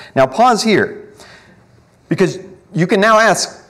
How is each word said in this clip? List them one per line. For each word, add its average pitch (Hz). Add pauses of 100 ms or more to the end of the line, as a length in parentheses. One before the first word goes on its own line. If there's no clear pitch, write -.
(160)
Now 135
pause 220
here, 185 (1080)
because 170 (340)
you 170
can 190
now 220
ask, 214 (120)